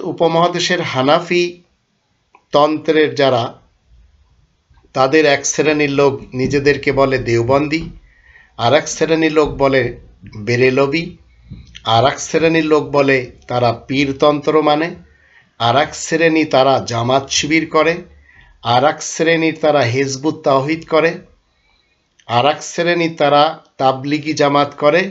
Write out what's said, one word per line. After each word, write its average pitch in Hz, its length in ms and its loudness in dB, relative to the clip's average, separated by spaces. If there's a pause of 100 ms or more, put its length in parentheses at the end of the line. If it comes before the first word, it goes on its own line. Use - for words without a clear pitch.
উপমহাদেশের 170 800 0
হানাফি 147 600 0 (1080)
তন্ত্রের 151 640 2
যারা, 127 300 2 (1500)
তাদের 139 320 2
এক 139 200 2
শ্রেণীর 147 520 0
লোক 143 140 4 (220)
নিজেদেরকে 131 580 0
বলে 131 260 0
দেওবন্দি, 131 640 0 (760)
আর 117 160 2
এক 160 140 2
শ্রেণীর 160 460 0
লোক 151 220 2
বলে 135 260 2 (600)
বেরেলবি, 131 600 0 (840)
আর 113 220 2
এক 143 120 -2
শ্রেণীর 160 460 0
লোক 151 240 2
বলে 135 280 2 (280)
তারা 123 240 0 (140)
পীরতন্ত্র 143 760 0
মানে, 151 260 0 (720)
আর 120 160 0
এক 147 200 0
শ্রেণী 160 500 0
তারা 135 280 4 (120)
জামাত 120 440 -2
শিবির 156 380 -2
করে, 160 260 0 (680)
আর 120 200 2
এক 151 180 0
শ্রেণীর 160 580 0
তারা 147 300 2
হিজবুত 135 540 -2
তাওহিদ 147 420 0
করে, 160 240 0 (1160)
আর 120 180 0
এক 143 160 -2
শ্রেণী 170 460 -2 (100)
তারা 147 240 4 (340)
তাবলিগি 143 580 -2
জামাত 143 440 0
করে। 151 320 2